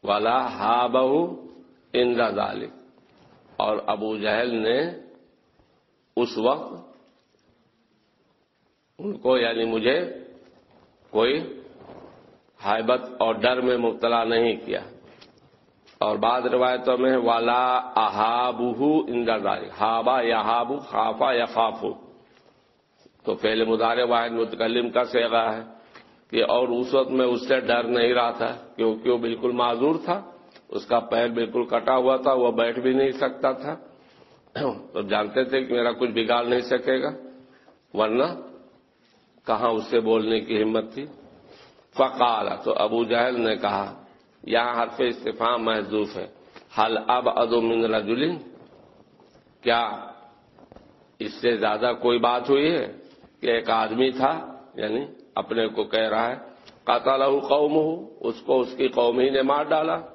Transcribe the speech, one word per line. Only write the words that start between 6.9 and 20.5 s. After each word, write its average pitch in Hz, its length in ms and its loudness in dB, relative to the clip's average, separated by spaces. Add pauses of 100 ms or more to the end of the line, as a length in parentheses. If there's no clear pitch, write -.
ان 202 200 -6
کو، 127 200 0
یعنی 117 260 0
مجھے، 113 340 0 (1120)
کوئی 117 240 2 (1300)
ہیبت 113 420 0 (160)
اور 113 160 2
ڈر 123 260 2
میں 127 160 2
مبتلا 117 480 0
نہیں 113 300 2 (100)
کیا۔ 101 160 -4 (1200)
اور 107 180 0
بعض 117 300 0
روایتوں 127 520 2
میں 131 180 2
ولا 117 480 2 (400)
اہابہ 117 760 0 (280)
عند 120 200 -2 (140)
ذالک، - 280 -2 (100)
ہابا 117 420 2
یہابو، 117 540 0 (140)